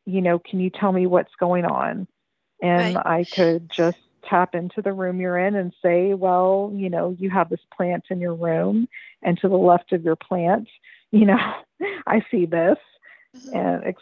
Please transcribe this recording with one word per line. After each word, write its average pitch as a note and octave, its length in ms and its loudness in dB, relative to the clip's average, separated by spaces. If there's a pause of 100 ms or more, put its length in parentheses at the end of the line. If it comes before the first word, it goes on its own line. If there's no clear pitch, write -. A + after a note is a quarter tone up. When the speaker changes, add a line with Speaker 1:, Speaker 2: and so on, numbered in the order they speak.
Speaker 1:
you F#3+ 160 -2
know, F3 160 2
can F#3 220 -6
you F#3 100 0
tell G3 220 -2
me F#3 140 2
what's F3+ 320 0
going F3+ 260 0
on?" - 420 -4 (560)
And F3 340 2
Speaker 2:
Right. - 20 -2
Speaker 1:
I E3+ 340 -2
could E3+ 440 0
just F3 220 0 (300)
tap F3+ 260 2
into F3+ 280 -6
the G3+ 100 -2
room F#3 280 -4
you're F3+ 180 -2
in F#3+ 180 0
and F3+ 160 -4 (100)
say, F3+ 320 2
"Well, F#3 600 2
you G3 160 -4
know, F3 280 -2
you F#3+ 120 -4
have F3+ 200 0
this F3+ 140 -8 (120)
plant F3 340 -4
in F3+ 100 -6
your F3 140 -4
room, E3+ 540 0 (340)
and F3 180 0
to G3 80 2
the F#3+ 100 2
left F3+ 340 4
of F3 120 0
your E3 120 0
plant, F#3 520 -2 (440)
you G#3+ 140 6
know, G3+ 120 6 (420)
<laughs> G4 260 -10
I A3 240 2
see F3+ 160 0
this," E3 320 2 (580)
Speaker 2:
Mm-hmm. C4 180 -14
Speaker 1:
and F3+ 300 -4
et F#3 180 -6